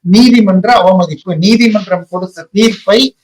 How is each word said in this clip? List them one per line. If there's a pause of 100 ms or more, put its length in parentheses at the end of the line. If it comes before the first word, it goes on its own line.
நீதிமன்ற
அவமதிப்பு,
நீதிமன்றம்
கொடுத்த
தீர்ப்பை